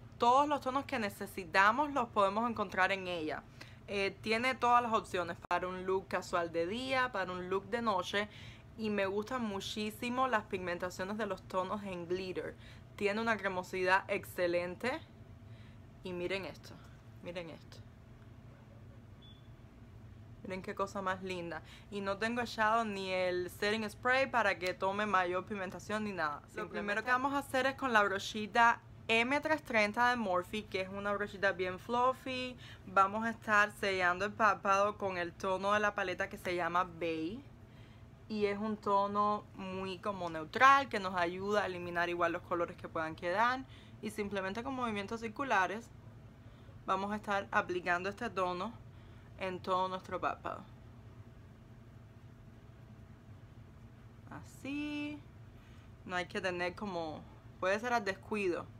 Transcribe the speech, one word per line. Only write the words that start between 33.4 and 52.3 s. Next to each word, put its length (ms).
sellando 540
el 60
párpado 640
con 180
el 160
tono 400
de 80
la 140
paleta 340
que 80
se 180
llama 300
Bay. 580
Y 180
es 120
un 180
tono 680
muy 440
como 320
neutral, 580
que 100
nos 160
ayuda 480
a 40
eliminar 420
igual 240
los 100
colores 340
que 120
puedan 280
quedar. 480
Y 80
simplemente 520
con 120
movimientos 460
circulares 680
vamos 280
a 40
estar 340
aplicando 580
este 200
tono 440
en 220
todo 280
nuestro 320
párpado. 440